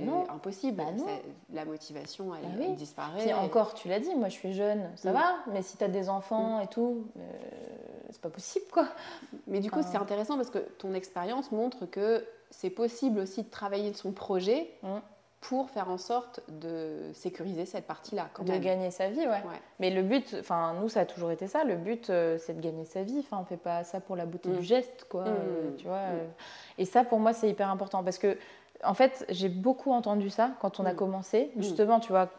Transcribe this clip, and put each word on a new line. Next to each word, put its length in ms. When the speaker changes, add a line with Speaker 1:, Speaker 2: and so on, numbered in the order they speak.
Speaker 1:
non. 240
Speaker 2:
impossible. 460
Speaker 1:
Bah 200
non. 120
Speaker 2:
C'est, 480
la 80
motivation, 640
elle, 120
Speaker 1:
Bah 100
oui. 100
Speaker 2:
elle 80
disparaît. 480
Speaker 1:
Puis 100
encore, 400
tu 140
l'as 120
dit, 140
moi 140
je 60
suis 180
jeune, 420
ça 160
Speaker 2:
Mm. 40
Speaker 1:
va, 200
mais 100
si 140
t'as 120
des 200
enfants 500
Speaker 2:
Mm. 40
Speaker 1:
et 60
tout, 360
euh, 40
c'est 100
pas 100
possible, 420
quoi. 140
Speaker 2:
Mais 100
du 140
coup, 80
Speaker 1:
Enfin 100
Speaker 2:
c'est 80
intéressant 380
parce 140
que 80
ton 160
expérience 560
montre 340
que 400
c'est 200
possible 480
aussi 240
de 80
travailler 420
son 200
projet 580
Speaker 1:
Mm. 40
Speaker 2:
pour 300
faire 180
en 100
sorte 500
de 680
sécuriser 500
cette 220
partie-là, 480
quand 80
Speaker 1:
De 80
Speaker 2:
même. 100
Speaker 1:
gagner 300
sa 180
vie, 120
ouais. 60
Speaker 2:
Ouais. 340
Speaker 1:
Mais 120
le 120
but, 380
enfin, 400
nous, 80
ça 120
a 40
toujours 260
été 160
ça, 160
le 140
but, 340
euh, 280
c'est 160
de 60
gagner 240
sa 200
vie. 160
Enfin, 200
on 40
fait 120
pas 280
ça 160
pour 160
la 100
beauté 220
Speaker 2:
Mm. 80
Speaker 1:
du 80
geste, 440
quoi, 180
Speaker 2:
Mm. 20
Speaker 1:
euh, 500
tu 80
vois, 100
Speaker 2:
Mm. 60
Speaker 1:
euh. 120
Et 80
ça, 180
pour 160
moi, 140
c'est 140
hyper 220
important 320
parce 160
que, 180
en 120
fait, 340
j'ai 200
beaucoup 440
entendu 360
ça 220
quand 200
on 60
a 60
Speaker 2:
Mm. 40
Speaker 1:
commencé, 580
Speaker 2:
Mm. 80
Speaker 1:
justement, 380
tu 100
vois, 280